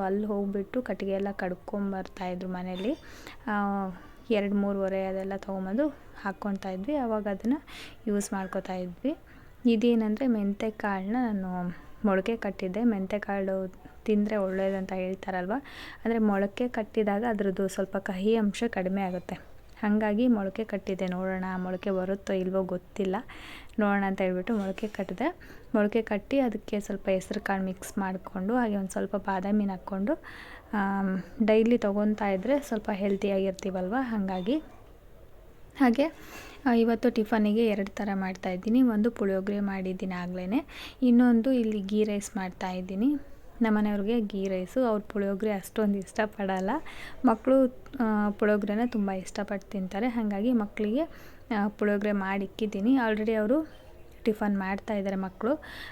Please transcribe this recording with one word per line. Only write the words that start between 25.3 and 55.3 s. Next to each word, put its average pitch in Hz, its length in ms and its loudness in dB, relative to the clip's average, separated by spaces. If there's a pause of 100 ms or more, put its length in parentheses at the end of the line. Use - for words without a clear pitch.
ಮೊಳಕೆ 214 280 4
ಕಟ್ಟಿ 220 360 0
ಅದಕ್ಕೆ 220 420 0
ಸ್ವಲ್ಪ 202 280 -4
ಹೆಸ್ರು 190 320 0
ಕಾಳು 196 220 0
ಮಿಕ್ಸ್ 190 360 -6
ಮಾಡಿಕೊಂಡು 190 560 -2
ಹಾಗೆ 226 220 2
ಒಂದು 190 120 -2
ಸ್ವಲ್ಪ 196 280 -2
ಬಾದಾಮಿನ 196 540 0
ಹಾಕ್ಕೊಂಡು, 190 420 -2 (600)
ಆಮ್, 196 460 0 (260)
ಡೈಲಿ 226 340 6
ತೊಗೊತಾ 208 500 0
ಇದ್ದರೆ 220 320 2
ಸ್ವಲ್ಪ 220 300 -4
ಹೆಲ್ತಿಯಾಗಿರ್ತೀವಲ್ವ, 190 1080 0
ಹಾಗಾಗಿ. 214 640 -2 (1120)
ಹಾಗೆ, 262 280 6 (640)
ಆ, 247 60 6
ಇವತ್ತು 233 380 4
ಟಿಫನಿಗೆ 220 560 4
ಎರಡು 202 280 0
ಥರ 208 200 -4
ಮಾಡ್ತಾಯಿದ್ದೀನಿ. 190 680 2
ಒಂದು 226 280 4
ಪುಳಿಯೋಗರೆ 202 500 0
ಮಾಡಿದ್ದೀನಿ 190 540 -2
ಆಗ್ಲೇ, 180 520 -2 (360)
ಇನ್ನೊಂದು 240 500 8
ಇಲ್ಲಿ 220 280 2
ಗೀ 208 240 2
ರೈಸ್ 202 320 -2
ಮಾಡ್ತಾಯಿದ್ದೀನಿ. 190 800 -2 (460)
ನಮ್ಮನೆಯವ್ರಿಗೆ 208 580 4
ಗೀ 196 280 -2
ರೈಸು, 185 360 0
ಅವ್ರು 214 240 2
ಪುಳಿಯೋಗರೆ 202 440 0
ಅಷ್ಟೊಂದು 202 460 0
ಇಷ್ಟಪಡಲ್ಲ. 190 720 -2 (540)
ಮಕ್ಕಳು, 254 420 6 (340)
ಆ, 214 300 2
ಪುಳಿಯೋಗರೆನ 208 560 2
ತುಂಬ 208 240 0
ಇಷ್ಟಪಟ್ಟು 196 600 -6
ತಿಂತಾರೆ. 202 380 -2
ಹಾಗಾಗಿ 220 440 0
ಮಕ್ಕಳಿಗೆ, 214 500 0
ಆ, - 640 -4
ಪುಳಿಯೋಗರೆ 208 440 0
ಮಾಡಿಕ್ಕಿದ್ದೀನಿ. 202 840 0
Already 220 380 2
ಅವರು 233 320 2 (580)
ಟಿಫನ್ 208 340 2
ಮಾಡ್ತಾಯಿದ್ದಾರೆ 196 580 -2
ಮಕ್ಕಳು. 202 460 -2 (300)